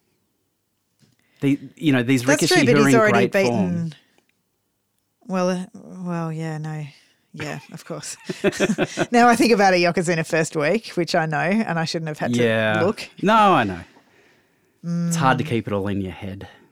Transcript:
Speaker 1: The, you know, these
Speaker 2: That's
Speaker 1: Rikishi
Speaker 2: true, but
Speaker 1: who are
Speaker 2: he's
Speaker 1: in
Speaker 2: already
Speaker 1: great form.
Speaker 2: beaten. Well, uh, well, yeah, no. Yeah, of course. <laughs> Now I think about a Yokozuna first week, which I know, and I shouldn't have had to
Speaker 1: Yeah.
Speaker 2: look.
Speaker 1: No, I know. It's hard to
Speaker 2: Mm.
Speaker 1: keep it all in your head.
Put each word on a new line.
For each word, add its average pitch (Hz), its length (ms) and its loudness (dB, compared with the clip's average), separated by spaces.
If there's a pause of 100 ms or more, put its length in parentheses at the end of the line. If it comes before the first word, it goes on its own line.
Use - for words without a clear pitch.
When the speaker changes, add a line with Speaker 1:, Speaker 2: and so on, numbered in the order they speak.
(1400)
Speaker 1:
The, 139 180 2 (160)
you 156 160 0
know, 123 120 2
these 123 200 0
Speaker 2:
That's 285 200 2
Speaker 1:
Rikishi 359 140 4
Speaker 2:
true, 302 80 4
but 233 100 4
Speaker 1:
who - 80 6
are - 20 6
Speaker 2:
he's 139 80 6
Speaker 1:
in - 60 6
Speaker 2:
already 214 280 4
Speaker 1:
great 196 200 2
form. - 240 0
Speaker 2:
beaten. 170 240 -4 (1300)
Well, 180 220 0
uh, 185 240 -4
well, 175 580 -8
yeah, 160 260 -8
no. 156 280 -8 (480)
Yeah, 147 260 -10 (120)
of - 140 -18
course. - 320 -12 (260)
<laughs> - 680 -2
Now 240 180 6
I 233 60 4
think 233 180 4
about 196 200 4
a 180 40 4
Yokozuna 170 480 0
first 160 300 -2
week, 165 340 -2
which 170 260 -4
I 160 100 2
know, 156 120 -4
and 170 420 -2
I 165 60 -2
shouldn't 160 240 -6
have 151 100 -10
had 139 140 -4
to 120 100 2
Speaker 1:
Yeah. 110 400 2
Speaker 2:
look. 208 240 -2 (140)
Speaker 1:
No, 196 120 2 (200)
I 135 100 4
know. 92 160 -4 (1040)
It's 170 320 -2
hard 131 220 2
to 123 60 -4
Speaker 2:
Mm. - 40 -4
Speaker 1:
keep 113 200 -2
it 104 60 -4
all 98 140 -2
in 101 140 -2
your 92 100 -8
head. 95 360 -14 (240)